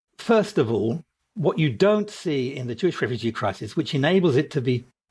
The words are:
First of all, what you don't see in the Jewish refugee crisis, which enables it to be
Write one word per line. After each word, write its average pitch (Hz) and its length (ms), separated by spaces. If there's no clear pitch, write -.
First 220 400
of 123 100
all, 113 360
what 165 260
you 156 100
don't 208 400
see 135 460
in 123 100
the 120 80
Jewish 165 260
refugee 117 300
crisis, 107 460
which 156 180
enables 165 400
it 151 160
to 147 100
be 123 240